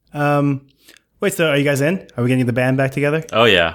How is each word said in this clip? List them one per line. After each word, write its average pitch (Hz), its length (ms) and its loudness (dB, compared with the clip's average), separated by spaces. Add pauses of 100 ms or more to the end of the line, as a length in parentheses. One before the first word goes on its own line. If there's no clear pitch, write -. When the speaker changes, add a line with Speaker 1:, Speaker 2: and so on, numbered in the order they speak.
(140)
Speaker 1:
Um, 143 520 0 (540)
wait, 196 140 -2
so 160 160 0
are 143 80 0
you 139 60 0
guys 139 180 0
in? 180 340 -2
Are 120 80 -4
we 123 60 0
getting 127 160 0
the 117 80 -2
band 131 240 0
back 135 140 -2
together? 147 300 -2 (120)
Speaker 2:
Oh, 113 100 4
yeah. 87 300 4